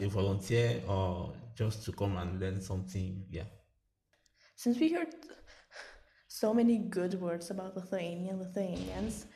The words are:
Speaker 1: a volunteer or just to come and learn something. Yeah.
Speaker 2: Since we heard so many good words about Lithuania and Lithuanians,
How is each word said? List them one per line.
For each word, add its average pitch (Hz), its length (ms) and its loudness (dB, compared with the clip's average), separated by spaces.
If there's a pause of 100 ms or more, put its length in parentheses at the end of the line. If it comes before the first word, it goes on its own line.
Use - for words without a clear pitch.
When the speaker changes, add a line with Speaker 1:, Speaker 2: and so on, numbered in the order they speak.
Speaker 1:
a 98 80 2
volunteer 101 800 2
or 92 460 0 (220)
just 110 280 0
to - 80 -4
come 98 240 0
and 90 240 -2
learn 95 200 -2
something. 95 680 -4
Yeah. 80 140 -6 (1120)
Speaker 2:
Since 240 240 2
we 320 120 6
heard 339 220 -2 (1120)
so - 260 2
many 233 260 8
good 180 420 0
words 170 300 -2
about 190 260 -6
Lithuania 180 560 -4
and 185 80 -4
Lithuanians, 185 960 -4